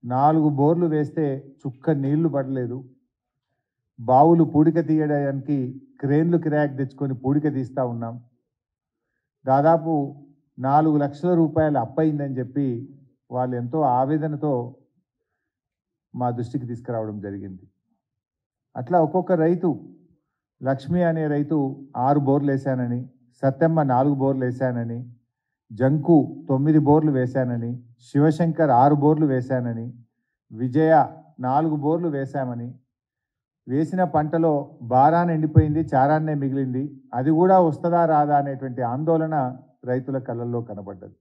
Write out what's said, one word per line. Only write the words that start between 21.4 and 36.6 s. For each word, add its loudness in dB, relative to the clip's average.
ఆరు 4
బోర్లు 2
వేశానని, -4
సత్తెమ్మ 0
నాలుగు 2
బోర్లు 0
వేశానని, -4
జంకు 4
తొమ్మిది 4
బోర్లు 4
వేశానని, -2
శివశంకర్ 2
ఆరు 6
బోర్లు 2
వేశానని, -4
విజయ 2
నాలుగు 0
బోర్లు -2
వేశామని, -6
వేసిన 0
పంటలో 2
బారాన 4
ఎండిపోయింది, 2
చారాన్నే 2
మిగిలింది, -4